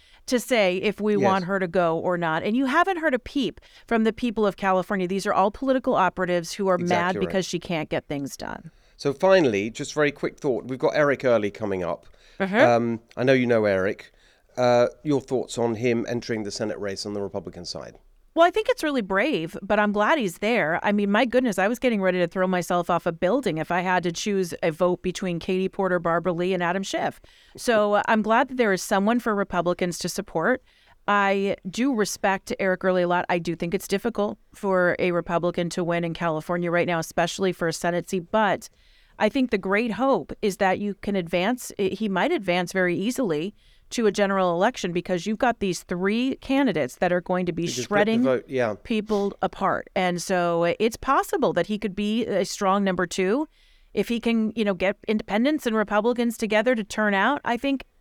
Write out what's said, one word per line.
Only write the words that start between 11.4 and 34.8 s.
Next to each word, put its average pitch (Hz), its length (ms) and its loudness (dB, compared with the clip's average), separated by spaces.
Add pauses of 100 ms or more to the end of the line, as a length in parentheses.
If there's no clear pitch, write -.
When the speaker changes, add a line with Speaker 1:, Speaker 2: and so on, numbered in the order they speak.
Speaker 2:
coming 98 320 -4
up. 85 240 -6 (320)
Speaker 1:
Uh-huh. 185 380 4
Speaker 2:
Um, 117 240 0 (160)
I 123 80 -4
know 135 80 6
you 127 140 4
know 117 180 4
Eric. 98 480 0 (440)
Uh, 123 320 4 (140)
your 143 180 0
thoughts - 380 -4
on 117 180 0
him 117 320 0
entering 117 360 -4
the 101 80 -8
Senate 110 260 -4
race 98 280 -6
on 104 80 -6
the 101 80 -4
Republican 92 420 -8
side? 65 300 -12 (400)
Speaker 1:
Well, 330 120 6
I 359 40 4
think 427 200 -2
it's - 120 -2
really 285 200 0
brave, 196 600 -2
but 208 160 0
I'm 208 140 2
glad 214 260 2
he's 196 200 -4
there. 185 440 0
I 208 100 2
mean, 208 180 2
my 214 160 4
goodness, 247 320 2
I 190 100 2
was 240 100 -2
getting 233 220 0
ready 185 180 2
to 175 80 2
throw 185 200 0
myself 180 420 0
off 170 160 0
a 175 80 0
building 185 460 0
if 156 120 -4
I 180 100 0
had 180 240 0
to 175 80 -2
choose 190 500 -2
a 170 80 2
vote 180 320 0
between 180 360 -4
Katie 185 300 -2
Porter, 185 300 0
Barbara 170 340 0
Lee, 175 220 0
and 175 80 -2
Adam 180 200 0
Schiff. - 380 -4 (380)
So, 208 360 2
uh, 202 120 4
I'm 220 160 4
glad 226 260 4
that 262 80 -10
there 226 160 2
is 180 100 0
someone 214 380 2
for 226 140 -2
Republicans 180 640 -2
to 185 100 -6
support. 190 540 -2 (460)
I 196 480 2 (120)
do 247 260 0
respect 196 640 -2
Eric 185 240 0
Early 185 180 2
a 175 60 0
lot. 175 200 0
I 180 100 0
do 170 180 -4
think 175 180 -4
it's 185 140 -4
difficult 208 500 -2 (160)
for 185 440 2